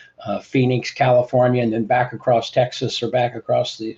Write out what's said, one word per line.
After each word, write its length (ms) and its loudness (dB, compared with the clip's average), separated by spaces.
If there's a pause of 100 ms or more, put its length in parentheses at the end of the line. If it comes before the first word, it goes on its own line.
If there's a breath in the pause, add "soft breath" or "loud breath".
(240 soft breath)
uh, 160 -6
Phoenix, 500 0
California, 720 2
and 100 0
then 120 -2
back 300 0
across 360 0
Texas 520 -2
or 80 -4
back 240 0
across 420 -2
the 220 -10